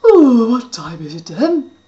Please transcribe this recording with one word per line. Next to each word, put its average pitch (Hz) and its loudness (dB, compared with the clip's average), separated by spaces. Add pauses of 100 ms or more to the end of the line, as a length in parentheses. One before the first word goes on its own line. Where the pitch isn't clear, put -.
Oh, 277 4
what 247 -4
time 160 -16
is 147 -14
it 165 -16
then? 277 -4 (180)